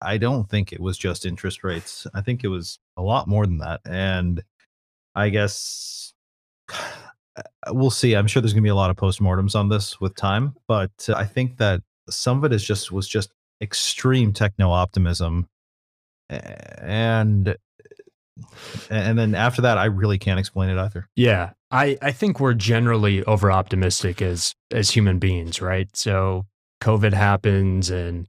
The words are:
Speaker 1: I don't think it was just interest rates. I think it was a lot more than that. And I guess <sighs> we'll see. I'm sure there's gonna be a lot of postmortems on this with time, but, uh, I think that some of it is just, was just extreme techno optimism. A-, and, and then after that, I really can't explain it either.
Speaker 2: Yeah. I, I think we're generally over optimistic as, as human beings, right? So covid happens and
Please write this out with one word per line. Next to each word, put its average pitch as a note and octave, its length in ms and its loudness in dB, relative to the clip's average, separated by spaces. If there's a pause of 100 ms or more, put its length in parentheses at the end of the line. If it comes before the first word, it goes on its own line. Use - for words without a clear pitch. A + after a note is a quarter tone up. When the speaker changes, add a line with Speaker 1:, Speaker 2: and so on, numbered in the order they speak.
Speaker 1:
I G#2 160 -2
don't A#2 320 -2
think G2+ 220 -2
it - 80 -14
was F#2 180 -4
just F2+ 260 -4
interest F2+ 400 -8
rates. E2+ 500 -8
I G2 60 -4
think B2 240 -4
it G2+ 40 -2
was F2+ 300 -8 (180)
a F2+ 60 -8
lot F#2 240 -2
more G2+ 200 2
than E2+ 120 0
that. D#2+ 280 -8
And F2+ 560 -2 (720)
I G#2 160 2
guess - 800 -4 (560)
<sighs> - 80 -12 (920)
we'll C3 220 2
see. A#2 240 2
I'm G2+ 120 4
sure A#2+ 160 2
there's A2 100 2
gonna G#2+ 100 4
be G#2+ 60 4
a G2+ 60 4
lot G2 160 4
of F#2 60 0
postmortems F#2+ 580 2
on G2+ 140 2
this G#2 320 -2
with F#2+ 140 -4
time, A2 400 0 (140)
but, G2 220 0 (180)
uh, A2 80 0
I G#2 80 -2
think B2+ 340 -4
that G2 240 2 (260)
some B2+ 300 -2
of C#3+ 60 0
it C#3 80 2
is G2+ 120 0
just, - 280 -4
was G2 160 -4
just G#2+ 220 -4 (300)
extreme A#2+ 720 0
techno G2 380 2
optimism. F2 760 0 (840)
A-, G1+ 540 -16
and, G#2+ 720 2 (1300)
and A2 280 0
then G#2+ 160 2
after A#2+ 280 0
that, A#2 160 4
I G2 80 2
really G2+ 320 0
can't F#2 200 0
explain F#2+ 320 -2
it F#2 80 -2
either. G#2 380 -6
Speaker 2:
Yeah. G2+ 340 2 (200)
I, C3+ 300 2
I C3+ 120 -2
think G3 260 -2
we're C3+ 160 2
generally G#2+ 720 2
over G2+ 260 4
optimistic F#2+ 720 0
as, F2 320 -4 (160)
as G#2+ 200 0
human G2 280 4
beings, F2 420 -2
right? F#2+ 360 -2
So F#2+ 500 0 (360)
covid G#2+ 320 4
happens G2 720 2
and F2 400 -6